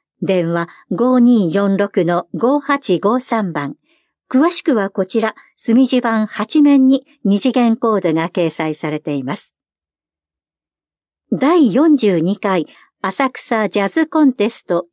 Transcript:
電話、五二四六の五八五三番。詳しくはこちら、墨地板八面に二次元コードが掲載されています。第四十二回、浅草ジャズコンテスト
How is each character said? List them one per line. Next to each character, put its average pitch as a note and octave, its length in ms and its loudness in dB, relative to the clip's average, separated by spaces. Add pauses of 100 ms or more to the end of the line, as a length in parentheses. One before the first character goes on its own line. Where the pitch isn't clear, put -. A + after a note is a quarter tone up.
(220)
電 E3+ 300 -2
話、 E3+ 160 -4 (220)
五 B3 280 0
二 A#3 340 2
四 G3 240 0
六 G3+ 280 -2
の E3+ 280 -2
五 B3 280 -2
八 C#4 400 -2
五 A3+ 180 0
三 A3 340 -4
番。 C#3+ 220 -8 (540)
詳 C#4 220 2
し - 120 -6
く C#4+ 120 0
は G3 160 -2
こ F#3+ 160 -4
ち A3+ 140 -2
ら、 A3 140 -2 (220)
墨 B3 320 2
地 B3+ 100 0
板 A3+ 280 0
八 G#3+ 360 -2
面 C#4+ 240 6
に C4 180 2 (200)
二 G3+ 140 2
次 B3 140 0
元 A#3 240 2
コ A3 200 0
ー G3 40 0
ド E3+ 120 0
が D#3+ 180 -2
掲 E3+ 200 -2
載 D#3 240 -4
さ D3+ 160 -8
れ D3+ 100 -6
て D3+ 140 -6
い C#3 80 -6
ま C3 120 -8
す。 - 200 -16 (1800)
第 C4+ 400 2
四 D4+ 240 4
十 G3 240 0
二 F#3 160 -2
回、 F#3 300 -2 (340)
浅 B3 300 -4
草 A3 380 -4
ジ G3+ 120 -4
ャ G3 80 -2
ズ D#4+ 180 -2
コ D#4 180 0
ン C4 80 4
テ G#3 160 -2
ス - 160 -10
ト E3+ 280 -4